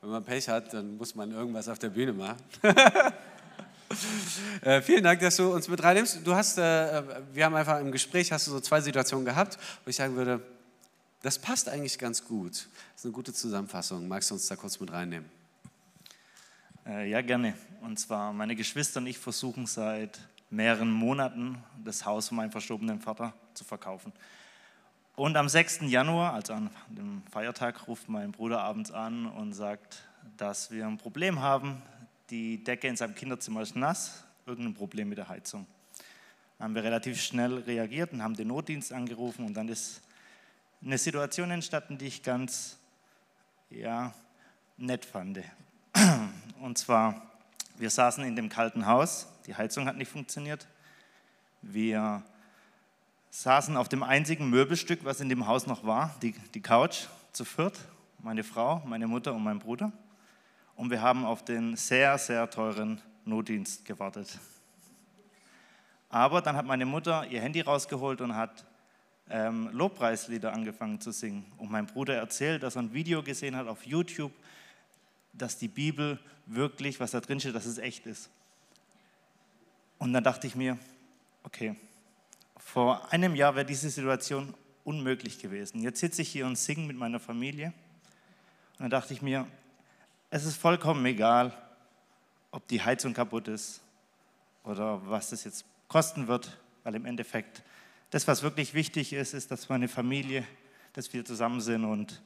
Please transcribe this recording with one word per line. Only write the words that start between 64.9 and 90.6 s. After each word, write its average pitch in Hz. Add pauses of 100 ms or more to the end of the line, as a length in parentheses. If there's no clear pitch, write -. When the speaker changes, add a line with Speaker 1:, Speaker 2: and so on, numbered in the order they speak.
Speaker 2:
Aber 135
dann 151
hat 143
meine 127
Mutter 156
ihr 117
Handy 156
rausgeholt 139
und 120
hat, 110 (640)
ähm, 113
Lobpreislieder 113
angefangen 107
zu 120
singen. 101 (140)
Und 107
mein 107
Bruder 131
erzählt, 147
dass 127
er 123
ein 113
Video 160
gesehen 135
hat 127
auf 107
YouTube, 143 (1000)
dass 123
die 117
Bibel 147 (280)
wirklich, 139
was 123
da 123
drin 139
steht, 139
dass 110
es 117
echt 120
ist. - (1700)
Und 123
dann 123
dachte 127
ich 123
mir, 127 (640)
okay, 107 (800)
vor -
einem 175
Jahr 143
wäre 139
diese 143
Situation 135 (300)
unmöglich 131
gewesen. 101
Jetzt 120
sitze 165
ich 139
hier 135
und 127
singe 151
mit 143
meiner 120
Familie. 139 (1080)
Und -
dann 123
dachte 131
ich 123
mir, 135 (840)
es 151
ist 156
vollkommen 165